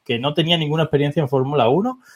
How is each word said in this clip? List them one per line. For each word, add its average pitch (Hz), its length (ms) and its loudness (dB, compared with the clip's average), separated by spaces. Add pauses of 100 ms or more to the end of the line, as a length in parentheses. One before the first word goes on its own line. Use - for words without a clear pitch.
que 117 160 -4
no 143 140 -2
tenía 170 240 2
ninguna 156 260 0
experiencia 147 380 -2
en 139 80 -2
Fórmula 135 400 0
uno 226 320 0 (140)